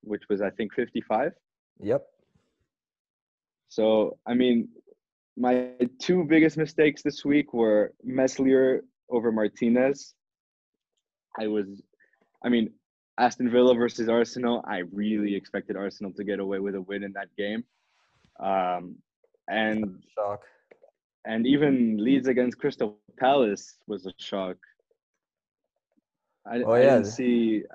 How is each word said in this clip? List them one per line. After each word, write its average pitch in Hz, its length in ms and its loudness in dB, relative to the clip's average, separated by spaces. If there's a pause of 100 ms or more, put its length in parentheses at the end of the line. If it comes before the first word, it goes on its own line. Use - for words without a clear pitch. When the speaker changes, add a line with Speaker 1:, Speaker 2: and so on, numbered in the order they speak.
Speaker 1:
which 107 280 -8
was, 101 120 -2
I 98 80 -2
think, 104 240 -8
fifty-five. 120 600 -2 (460)
Speaker 2:
Yep. 110 260 -2 (1600)
Speaker 1:
So, 110 560 2
I 120 80 -4
mean, 123 360 2 (680)
my 127 340 0 (280)
two 180 240 2
biggest 156 340 4
mistakes 151 440 0
this 143 220 -6
week 143 300 0
were 107 400 2 (100)
Meslier 131 800 2 (260)
over 117 220 0
Martinez. 120 840 0 (1300)
I 110 80 -4
was, 101 340 -4 (600)
I 123 60 -2
mean, 117 240 2 (440)
Aston 123 320 0
Villa 123 260 6
versus 117 340 -2
Arsenal, 117 580 0
I 98 120 -6 (120)
really 104 440 -2
expected 98 420 -8
Arsenal 98 360 -8
to 101 120 -10
get 98 140 -4
away 98 200 -4
with 98 160 -6
a 95 60 -6
win 101 220 -10
in 98 100 -12
that 98 240 -12
game. 104 260 -6 (760)
Um, 90 560 -4 (520)
and, 107 540 -4 (140)
Speaker 2:
Shock. 101 260 -6 (840)
Speaker 1:
and 113 200 -2
even 127 580 2
Leeds 131 240 2
against 123 300 0
Crystal 123 400 -6 (220)
Palace 127 580 0 (100)
was 98 200 -10
a 92 100 -12
shock. 92 400 -8 (1900)
I, 120 160 -4
Speaker 2:
Oh, 110 80 0
Speaker 1:
I 117 80 4
Speaker 2:
yeah. 135 160 6
Speaker 1:
didn't 104 120 2
see, 117 560 0 (120)